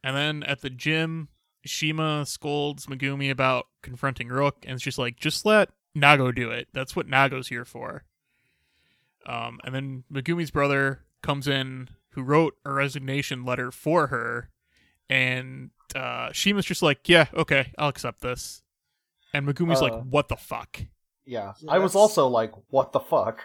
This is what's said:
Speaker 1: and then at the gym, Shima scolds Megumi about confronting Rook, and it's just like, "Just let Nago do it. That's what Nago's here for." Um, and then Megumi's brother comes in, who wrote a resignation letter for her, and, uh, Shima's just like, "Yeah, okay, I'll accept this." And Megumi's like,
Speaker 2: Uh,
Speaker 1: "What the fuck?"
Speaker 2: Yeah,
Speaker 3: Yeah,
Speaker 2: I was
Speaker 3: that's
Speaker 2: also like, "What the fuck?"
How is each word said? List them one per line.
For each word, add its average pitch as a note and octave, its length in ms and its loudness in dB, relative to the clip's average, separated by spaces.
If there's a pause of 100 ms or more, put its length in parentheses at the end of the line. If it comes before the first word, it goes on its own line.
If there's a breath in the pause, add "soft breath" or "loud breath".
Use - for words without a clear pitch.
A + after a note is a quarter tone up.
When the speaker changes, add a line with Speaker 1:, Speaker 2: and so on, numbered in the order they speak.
Speaker 1:
and C3+ 120 -4
then D3+ 280 -2
at C#3 180 -6
the C#3 80 -8
gym, D#3+ 580 -2 (380)
Shima D#3 600 -2
scolds D3 600 -6
Megumi C#3 460 -4
about C3 340 0 (160)
confronting B2+ 480 -6
Rook, C3+ 340 0
and C3 120 -10
it's B2 80 -8
just C3+ 160 -6
like, A#2+ 180 -4
"Just - 280 -2
let G#3 240 6 (280)
Nago C#3+ 360 6
do A#2+ 180 -4
it. A#2+ 200 -8
That's C3 240 -8
what F3 140 -4
Nago's C3 400 2
here A#2+ 160 -8
for." - 400 -12 (1200)
Um, A#2+ 400 -10
and C3 100 -8
then C3+ 360 -8
Megumi's D3+ 400 -4
brother C#3 500 2 (200)
comes C#3+ 260 -2
in, C3 420 -2 (220)
who C#3 120 -8
wrote D3+ 400 4
a C#3 80 -6
resignation C3+ 720 -2
letter B2 280 -4
for D#3 360 2
her, A#2+ 420 -6 (600)
and, C3 600 -2 (240)
uh, B2 360 -6
Shima's G3+ 340 2
just - 160 -4
like, D3+ 280 2
"Yeah, E3 240 8
okay, C#3 440 0
I'll D3 120 0
accept - 320 -8
this." - 400 -8 (720)
And C#3+ 120 -4
Megumi's C#3+ 360 2
like, C3 120 2
Speaker 2:
Uh, A2 60 -6
Speaker 1:
"What C3 300 0
the - 80 -6
fuck?" - 480 -10 (400)
Speaker 2:
Yeah, G#2+ 340 -8
Speaker 3:
Yeah, D#3 120 -6
Speaker 2:
I F3+ 80 4
was F#3+ 120 2
Speaker 3:
that's G3 60 2
Speaker 2:
also G3+ 300 8
like, A2+ 260 2 (160)
"What C#3 240 2
the - 80 2
fuck?" A2+ 440 0